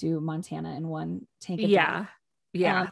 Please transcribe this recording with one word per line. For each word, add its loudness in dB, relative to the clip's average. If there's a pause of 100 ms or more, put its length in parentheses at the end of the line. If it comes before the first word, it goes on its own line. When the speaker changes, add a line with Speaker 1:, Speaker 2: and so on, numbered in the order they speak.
Speaker 1:
to 0
Montana -6
in -6
one -6 (140)
tank -4
of 4
Speaker 2:
Yeah. 4
Speaker 1:
gas. -6 (460)
Speaker 2:
Yeah. 2
Speaker 1:
Um, -2